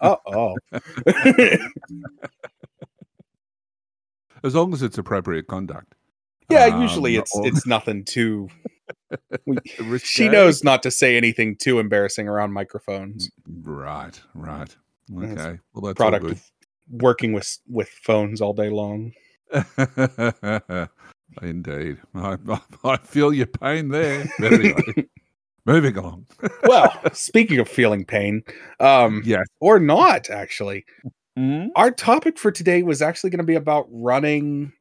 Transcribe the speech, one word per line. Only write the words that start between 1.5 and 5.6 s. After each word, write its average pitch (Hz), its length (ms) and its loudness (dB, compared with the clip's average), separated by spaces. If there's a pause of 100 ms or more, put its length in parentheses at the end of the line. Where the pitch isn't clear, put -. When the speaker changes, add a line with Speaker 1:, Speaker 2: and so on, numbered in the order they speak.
Speaker 2:
As 135 120 -2
long 175 180 0
as 135 100 -4
it's 113 140 -6
appropriate 90 500 -4
conduct. - 480 -12 (540)